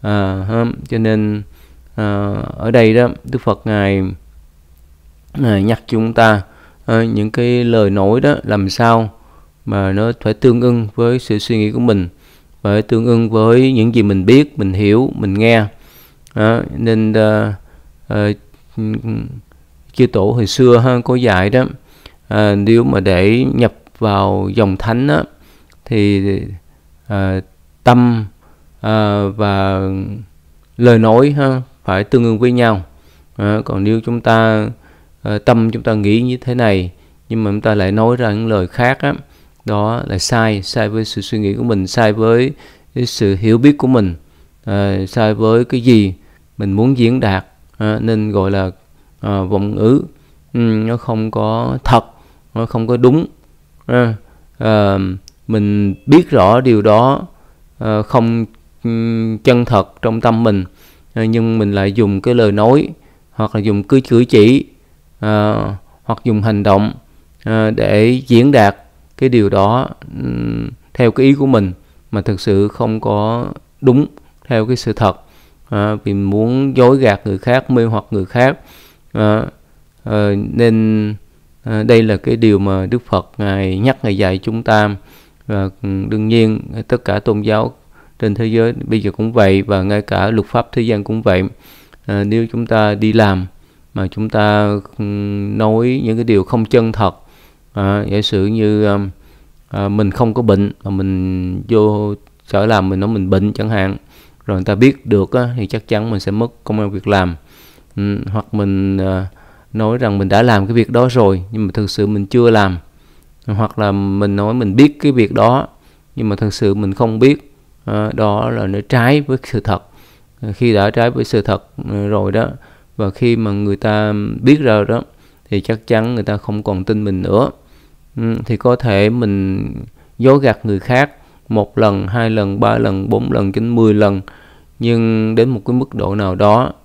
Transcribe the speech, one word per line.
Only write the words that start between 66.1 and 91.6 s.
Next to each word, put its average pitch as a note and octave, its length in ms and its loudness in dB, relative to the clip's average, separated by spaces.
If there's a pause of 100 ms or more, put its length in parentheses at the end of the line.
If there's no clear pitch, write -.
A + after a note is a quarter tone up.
dùng G#2+ 180 0
hành G#2 200 0
động, G2+ 300 2 (520)
à, A2 260 0
để A2 560 2
diễn B2 260 4
đạt G#2+ 240 4 (420)
cái C3 100 2
điều A#2 200 2
đó, G2+ 400 0 (340)
ừm, A1+ 480 -6 (240)
theo A#2 160 2
cái C3 160 2
ý C#3 80 6
của C#3 120 0
mình, G#2 260 2 (380)
mà G#2+ 100 -4
thực G2 200 -4
sự G2+ 280 0
không A2 320 -4
có A2 460 -2 (340)
đúng C3+ 260 4 (420)
theo A2 180 0
cái B2 100 -2
sự A#2+ 160 -6
thật, G2+ 280 0 (480)
à, G#2+ 360 -2
vì G2+ 100 -4
muốn A2+ 640 0
dối B2 220 6
gạt A2+ 260 2
người G2 140 -4
khác, B2+ 320 -2
mê A#2+ 140 4
hoặc A2 260 -2
người G2+ 140 -2
khác. B2+ 340 0 (540)
À, G#2+ 300 0 (640)
ờ, G#2 320 0 (180)
nên, A2 600 2 (480)
à, A2 200 -4
đây A#2 200 4
là G#2+ 140 0
cái B2 200 -2
điều A2 220 4
mà F#2+ 280 -2
Đức A#2 200 -4
Phật - 320 -4
Ngài G2 400 -2
nhắc, B2+ 260 -4
Ngài G2+ 120 -2
dạy F#2+ 260 0
chúng A2+ 200 -6
ta. G#2+ 340 0 (500)
Và, G2 240 -2 (120)
ừ, G2+ 60 -6 (200)
đương G#2+ 200 -2
nhiên, A2 320 2 (280)
tất B2 160 -2
cả G2 140 -2
tôn G#2 240 -2
giáo G#2+ 320 -2 (440)
trên A2 160 -2
thế A2+ 120 -4
giới A2+ 260 0
bây A#2 280 -4
giờ G2+ 100 -4
cũng A2 220 -4
vậy, G2 300 4
và G2 200 -2
ngay G#2 200 -2
cả G2 280 -2
luật A2 160 -2
pháp - 260 -4
thế B2 100 -2
gian A2 220 -2
cũng A2 180 -6
vậy. F#2 200 2 (640)